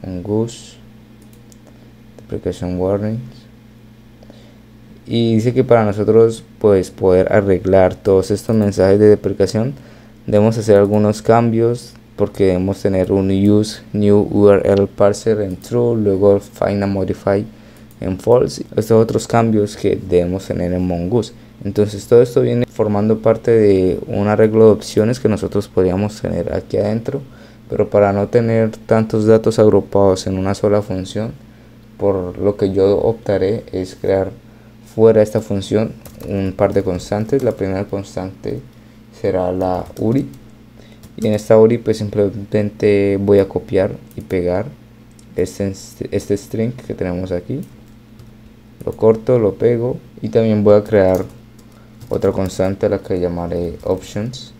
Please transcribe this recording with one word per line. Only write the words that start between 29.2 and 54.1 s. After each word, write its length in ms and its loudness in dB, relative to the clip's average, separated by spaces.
datos 320 4
agrupados 680 2
en 100 -4
una 160 -2
sola 280 0
función, 500 -8
por 400 -2
lo 200 -2
que 140 -2
yo 280 2
optaré 720 -2
es 280 -8
crear 320 -2
fuera 260 4
de 40 4
esta 180 -2
función 520 -4
un 280 -4
par 180 0
de 100 0
constantes. 580 -4
La 120 0
primera 320 -4
constante 760 -10
será 320 -2
la 340 -4
uri, 280 -2
y 120 -4
en 60 0
esta 240 2
uri 200 6
pues 200 -2
simplemente 1200 -2
voy 220 4
a 80 2
copiar 440 -2
y 60 -12
pegar 440 -4
este, 360 -6
este 240 -4
string 380 -6
que 200 -12
tenemos 380 -6
aquí, 300 -8
lo 60 -6
corto, 480 2
lo 160 0
pego, 420 -2
y 80 -8
también 340 2
voy 120 6
a 80 2
crear 400 2
otra 220 -2
constante 560 -4
a 20 0
la 100 -2
que 200 -6
llamaré 640 -6
options 760 -8